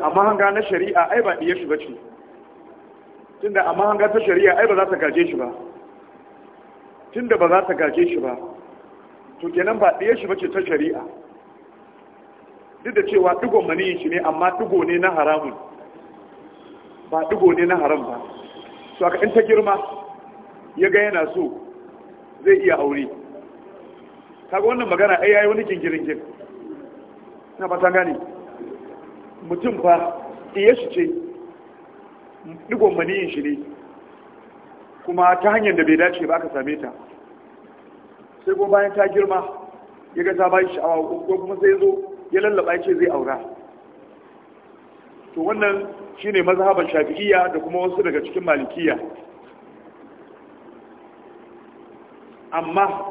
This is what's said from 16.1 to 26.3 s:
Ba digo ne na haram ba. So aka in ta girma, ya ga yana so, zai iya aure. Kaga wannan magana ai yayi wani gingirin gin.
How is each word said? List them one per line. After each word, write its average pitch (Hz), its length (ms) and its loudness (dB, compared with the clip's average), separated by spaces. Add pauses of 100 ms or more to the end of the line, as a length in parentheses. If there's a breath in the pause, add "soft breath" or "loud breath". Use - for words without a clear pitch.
Ba 160 200 -2
digo 185 220 4
ne 170 140 2
na 180 100 2
haram 147 260 0
ba. 123 160 -10 (800)
So 175 80 2
aka 190 180 -2
in 208 80 2
ta 226 100 6
girma, 214 340 4 (1000)
ya 190 140 2
ga 196 80 6
yana 196 360 0
so, 170 140 -2 (960)
zai 392 200 8
iya - 120 4
aure. 143 300 -2 (1400)
Kaga 196 160 -2
wannan 240 220 -2
magana 185 320 2
ai 196 100 4
yayi 208 180 6
wani 214 160 0
gingirin 160 400 -4
gin. 151 160 -6 (1400)